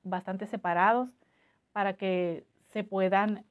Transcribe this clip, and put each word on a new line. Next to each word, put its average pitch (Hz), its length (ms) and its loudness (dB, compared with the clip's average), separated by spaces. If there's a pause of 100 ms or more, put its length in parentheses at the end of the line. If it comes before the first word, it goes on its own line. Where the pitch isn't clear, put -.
bastante 190 460 -6
separados 214 640 2 (640)
para 196 240 -2
que 180 480 -2 (220)
se 214 180 -6
puedan, 196 640 0